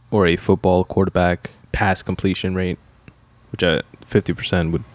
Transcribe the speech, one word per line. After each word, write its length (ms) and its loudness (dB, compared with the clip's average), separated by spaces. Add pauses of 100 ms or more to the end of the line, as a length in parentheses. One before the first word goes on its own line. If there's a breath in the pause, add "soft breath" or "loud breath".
(100)
or 160 2
a 100 4
football 480 2
quarterback 680 0 (200)
pass 300 0
completion 520 -4
rate, 240 -2 (760)
which 100 -6
at 240 0 (180)
fifty 300 0
percent 360 -2
would 140 -2 (100)